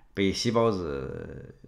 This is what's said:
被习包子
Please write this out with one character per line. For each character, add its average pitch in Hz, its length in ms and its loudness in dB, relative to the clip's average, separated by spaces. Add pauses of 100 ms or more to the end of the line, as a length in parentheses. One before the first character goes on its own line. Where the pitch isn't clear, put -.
(120)
被 98 180 2
习 117 200 0
包 113 200 4
子 78 840 -4 (140)